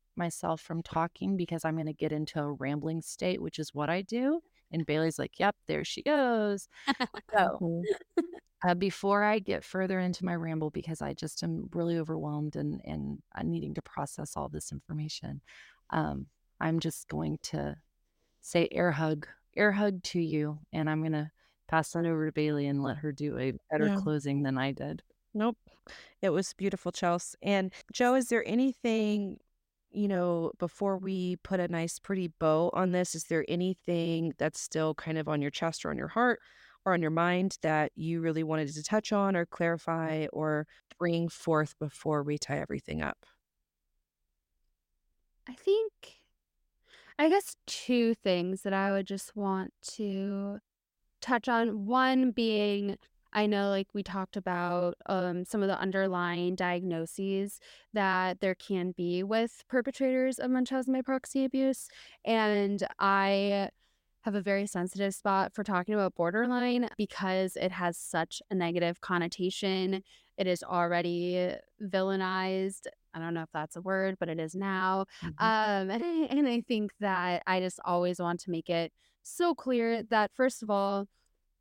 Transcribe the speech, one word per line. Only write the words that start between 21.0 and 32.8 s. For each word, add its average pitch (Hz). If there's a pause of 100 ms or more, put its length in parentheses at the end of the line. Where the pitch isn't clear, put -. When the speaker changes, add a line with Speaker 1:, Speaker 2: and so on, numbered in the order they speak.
Speaker 1:
gonna 156 (360)
pass 160
that 170
over 160
to 156
Bailey 151
and 143
let 135
her 151
do 147
a 131 (180)
better 156
Speaker 3:
Yeah. 196
Speaker 1:
closing 147
than 135
I 135
did. 147 (300)
Speaker 3:
Nope. 220 (640)
It 196
was 185
beautiful, 190
Chels. 175
And 190 (200)
Joe, 247
is 254
there 233
anything, 220 (520)
you 208
know, 175
before 190
we 185
put 190
a 175
nice 170
pretty 190 (100)
bow 160
on 185